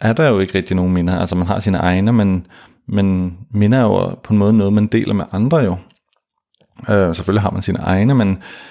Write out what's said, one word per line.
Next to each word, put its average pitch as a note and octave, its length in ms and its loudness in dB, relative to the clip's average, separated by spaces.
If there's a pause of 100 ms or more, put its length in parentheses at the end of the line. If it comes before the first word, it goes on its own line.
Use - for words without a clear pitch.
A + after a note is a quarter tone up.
er A2+ 120 0
der D#3 160 2
jo G#2 100 2
ikke F#2+ 180 -2
rigtig F#2 180 -2
nogen F2+ 180 0
minder. F2+ 240 0
Altså F2+ 180 -2
man F2+ 120 -2
har F#2+ 120 -2
sine F#2+ 180 0
egne, F#2 340 0
men, G2 340 0 (420)
men F#2 500 -2 (160)
minder G#2 240 2
er B2+ 60 4
jo F#2 400 0
på - 100 -2
en G#2 60 4
måde G2+ 140 4
noget, G#2 200 2
man G#2 140 2
deler A2+ 260 -2
med G2 180 -2
andre A#2+ 260 0
jo. G#2 180 0 (1120)
Øh, F#2+ 260 2
selvfølgelig G2 260 -2
har G2+ 100 -2
man - 100 -6
sine - 180 -4
egne, F#2+ 360 2
men, G2 220 2 (340)